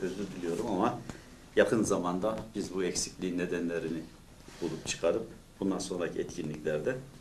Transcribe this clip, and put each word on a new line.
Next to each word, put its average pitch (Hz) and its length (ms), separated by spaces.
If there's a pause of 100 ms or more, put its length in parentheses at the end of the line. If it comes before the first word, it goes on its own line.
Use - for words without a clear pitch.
özür 92 240 (100)
diliyorum 87 340
ama 101 300 (560)
yakın 107 260
zamanda 92 560 (160)
biz 90 200
bu 95 100
eksikliğin 87 540
nedenlerini 85 640 (600)
bulup 78 240
çıkarıp 107 400 (340)
bundan 95 180
sonraki 85 400
etkinliklerde 76 760 (240)